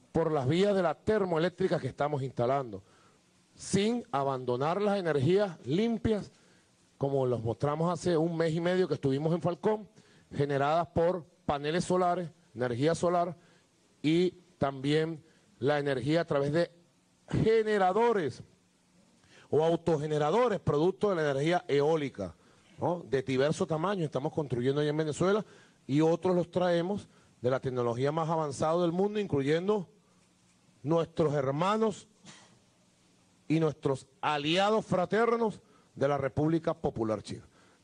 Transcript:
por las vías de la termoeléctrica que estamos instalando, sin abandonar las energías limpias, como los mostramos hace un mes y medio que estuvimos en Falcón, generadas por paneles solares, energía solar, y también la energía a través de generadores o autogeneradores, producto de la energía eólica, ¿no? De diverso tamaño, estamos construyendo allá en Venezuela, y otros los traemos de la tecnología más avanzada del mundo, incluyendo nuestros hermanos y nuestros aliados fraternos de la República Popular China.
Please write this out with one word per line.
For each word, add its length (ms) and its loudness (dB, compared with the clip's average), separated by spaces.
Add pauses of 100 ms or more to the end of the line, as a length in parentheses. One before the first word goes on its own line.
(100)
por 200 0
las 160 0
vías 280 2
de 80 2
la 120 2
termoeléctrica 840 0
que 100 -6
estamos 340 -2
instalando, 600 -2 (720)
sin 560 -2
abandonar 720 -2
las 160 0
energías 640 2
limpias, 640 -2 (680)
como 280 0
los 160 -2
mostramos 500 0
hace 240 0
un 200 0
mes 180 0
y 60 -2
medio 280 2
que 60 -2
estuvimos 400 0
en 80 -2
Falcón, 460 -2 (460)
generadas 540 0
por 360 0 (200)
paneles 400 -2
solares, 460 0 (240)
energía 400 0
solar, 420 0 (640)
y 300 2 (260)
también 640 -2 (360)
la 200 0
energía 420 0
a 40 -2
través 280 -2
de 180 0 (580)
generadores 1160 2 (1080)
o 160 2
autogeneradores, 960 0
producto 500 2
de 60 0
la 140 2
energía 380 2
eólica, 640 0 (440)
¿no? 300 -2
De 140 0
diverso 440 0
tamaño, 380 -2
estamos 280 -4
construyendo 480 -2
allá 100 0
en 60 -2
Venezuela, 480 0 (420)
y 140 2
otros 360 2
los 140 -2
traemos 580 0 (320)
de 100 0
la 100 0
tecnología 520 -2
más 160 -2
avanzada 540 -2
del 100 0
mundo, 260 -2
incluyendo 720 0 (960)
nuestros 500 0
hermanos 720 0 (1400)
y 120 2
nuestros 460 -2 (140)
aliados 640 0
fraternos 760 0 (340)
de 140 0
la 100 0
República 560 0
Popular 480 -2
China. 220 -14 (400)